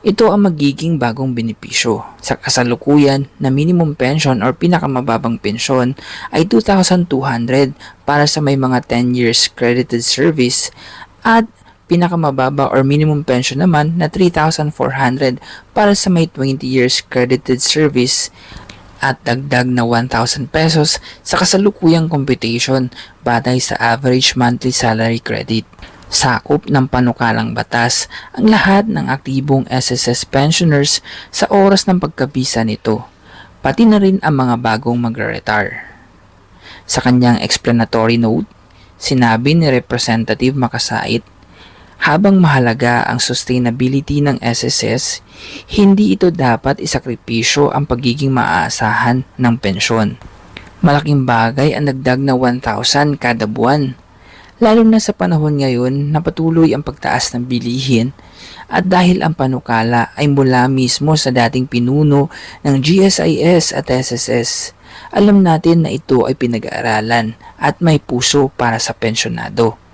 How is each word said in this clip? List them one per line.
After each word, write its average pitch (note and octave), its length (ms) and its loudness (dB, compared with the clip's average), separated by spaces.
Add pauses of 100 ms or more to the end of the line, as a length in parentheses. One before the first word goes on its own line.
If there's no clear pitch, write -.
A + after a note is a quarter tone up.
ito G#3 320 2
ang G3+ 160 4
magiging D#3 480 0
bagong B2+ 400 -2
benepisyo. A2+ 640 -4 (240)
Sa - 80 -2
kasalukuyan C#3 1040 2
na C3+ 160 -2
minimum D#3+ 400 2
pension C3+ 480 0
or A#2+ 160 -2
pinakamababang C3 800 -2
pensyon B2 560 -2 (400)
ay E3 160 0
two A3 160 2
thousand F3+ 480 2
two C3+ 80 0
hundred C3 560 0 (320)
para D3 160 2
sa D3+ 160 -2
may C#3 160 0
mga B2+ 320 0
ten B2 240 0
years A#2+ 400 0
credited A#2+ 480 -2
service C3+ 720 0 (480)
at A3+ 240 2 (400)
pinakamababa C#3+ 880 0
or C3+ 80 2
minimum D3 480 2
pension C3 320 -2
naman E3 400 2
na D#3 80 0
three F3+ 240 0
thousand D#3 400 -2
four C3 240 -4
hundred C3 400 0 (400)
para G3+ 160 4
sa G3 160 0
may E3+ 160 2
twenty C3+ 400 -4
years B2+ 400 0
credited B2+ 560 0
service C#3 720 0 (720)
at C3+ 240 -2
dagdag B2+ 400 -2
na B2 160 0
one A#2+ 240 0
thousand A#2+ 400 -4
pesos D#3 480 0 (240)
sa - 160 -4
kasalukuyang F3+ 720 2
computation C3 800 -2 (320)
batay B2 400 0
sa - 160 -4
average B2+ 560 0
monthly B2 400 0
salary A2+ 480 -2
credit. A2+ 480 -6 (420)
Sakop - 560 0
ng C#3 240 0
panukalang A#2 640 0
batas A#2+ 560 -2 (240)
ang G#3+ 160 2
lahat G3+ 400 4
ng D3+ 160 -4
aktibong C3+ 640 -2
S B2+ 240 -2
S B2 160 -2
S - 160 -2
pensioners D3 720 2 (320)
sa - 240 -2
oras G3 320 4
ng F#3 160 2
pagkabisa C3 640 -2
nito, A2 400 -4 (560)
pati C#3 240 2
na G#3+ 160 6
rin F#3+ 160 2
ang C#3 240 0
mga B2 160 0
bagong A#2+ 400 -2
magre-retire. A2 880 -4 (960)
Sa - 160 -4
kanyang B2 400 4
explanatory A#2 800 0
note, A#2 320 0 (480)
sinabi B2 560 0
ni D#3+ 160 2
Representative B2 880 -2
Makasait, - 640 -4 (800)
habang F#3+ 400 4
mahalaga B2 640 2
ang B2 160 -4
sustainability B2+ 960 -2
ng C#3 240 0
S A#2 240 -2
S B2 160 -2
S, A#2 220 -2 (680)
hindi G3 480 4
ito F3 160 2
dapat C3 480 -2
isakripisyo A#2+ 880 -2
ang C#3+ 160 -4
pagiging C3 480 -2
maaasahan A#2 880 -2 (160)
ng B2 240 2
pensyon. G#2 560 -2 (640)
Malaking D3 400 2
bagay B2 480 2
ang D3 160 -2
dagdag C3 320 -2
na C3+ 160 0
one B2+ 240 0
thousand C3+ 640 -2
kada A2+ 240 -2
buwan, B2+ 480 0 (640)
lalo A3+ 240 4
na A3 160 4
sa - 160 -4
panahon D#3 480 0
ngayon C3+ 480 -2
na D3+ 80 0
patuloy E3 560 0
ang D3 80 -6
pagtaas - 480 -4
ng B2 160 -6
bilihin B2 640 -2 (560)
at F3+ 160 -2
dahil F3+ 400 2
ang D#3 80 0
panukala A#2 880 -2
ay D3 80 2
mula C3 400 2
mismo C3+ 480 0
sa C#3 160 0
dating B2+ 320 0
pinuno C#3 640 2 (320)
ng C#3 240 0
G F#3 160 4
S F#3+ 240 2
I D3+ 160 0
S E3 320 2
at - 160 -6
S B2+ 240 -2
S A#2+ 160 -6
S. A#2 220 -2 (640)
Alam G3+ 240 6
natin E3 480 4
na - 0 -
ito - 400 0
ay B2+ 80 -2
pinag-aaralan A2+ 1040 -4 (160)
at - 240 -4
may E3 160 4
puso C3+ 560 0
para A#2 240 -2
sa - 160 -4
pensyonado. A2+ 880 -4 (140)